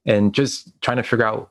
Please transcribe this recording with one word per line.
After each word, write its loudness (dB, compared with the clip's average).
and 4
just -4
trying -2
to -2
figure 0
out, -6